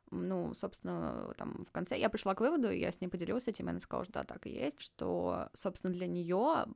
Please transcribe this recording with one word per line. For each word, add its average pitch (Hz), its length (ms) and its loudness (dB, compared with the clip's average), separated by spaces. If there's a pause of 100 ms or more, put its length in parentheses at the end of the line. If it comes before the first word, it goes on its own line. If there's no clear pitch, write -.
(120)
ну, 180 420 0
собственно, 170 840 -4
там - 320 -6
в - 40 -16
конце - 260 0
я 220 100 4
пришла 196 260 2
к - 60 0
выводу, 254 300 6
и 180 80 2
я 175 140 2
с - 80 -12
ней 180 80 -2
поделилась 185 400 0
этим, - 180 -2
и 180 40 0
она 175 100 -2
сказала, - 240 -4
что - 80 -10
да, - 120 -4
так - 220 -10
и - 40 -6
есть, - 300 -2
что, - 760 0
собственно, 185 380 0
для 180 140 -2
неё, 180 680 4